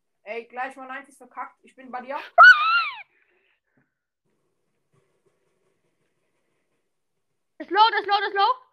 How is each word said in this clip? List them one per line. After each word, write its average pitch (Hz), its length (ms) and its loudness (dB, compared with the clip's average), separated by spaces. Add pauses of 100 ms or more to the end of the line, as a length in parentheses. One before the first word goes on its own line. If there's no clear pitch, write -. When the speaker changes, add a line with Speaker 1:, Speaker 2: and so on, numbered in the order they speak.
(240)
Speaker 1:
ey, 226 220 -14
gleich 254 280 -12
mal 262 140 -20
nineties 269 280 -18
verkackt. - 460 -20
Ich - 140 -20
bin 254 160 -20
bei 247 80 -12
dir. 285 180 -12 (4000)
Speaker 2:
Das - 120 -18
ist - 20 -16
low, 415 220 2
das 415 80 -4
ist 392 80 -8
low, 403 100 0
das 415 120 -6
ist 403 40 -10
low. 403 200 0 (180)